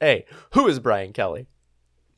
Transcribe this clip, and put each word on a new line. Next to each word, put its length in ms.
A, 220
who 120
is 140
Brian 320
Kelly? 340